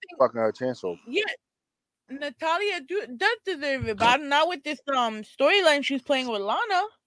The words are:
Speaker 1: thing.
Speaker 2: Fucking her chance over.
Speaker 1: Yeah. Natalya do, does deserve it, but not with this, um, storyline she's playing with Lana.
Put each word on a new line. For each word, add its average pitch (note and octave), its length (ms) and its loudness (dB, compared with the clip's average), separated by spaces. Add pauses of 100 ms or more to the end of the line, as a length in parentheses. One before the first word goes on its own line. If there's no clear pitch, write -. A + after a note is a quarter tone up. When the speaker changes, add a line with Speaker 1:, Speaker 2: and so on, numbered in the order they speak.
Speaker 1:
thing. - 100 -8
Speaker 2:
Fucking A#2+ 220 2
her A2 120 2
chance B2+ 300 -6
over. F2 240 -6
Speaker 1:
Yeah. E4 180 -2 (880)
Natalya D#4+ 760 -4
do, F#4 180 -4 (120)
does A4 260 0
deserve C#4 420 -4
it, G#3+ 120 -4
but B3 240 4
not D4 260 2
with F4 160 -6
this, D4+ 160 -6 (160)
um, A3 260 0
storyline D4+ 600 4
she's C4+ 160 -2
playing C4 280 -2
with G#3+ 120 -4
Lana. F4+ 420 0 (240)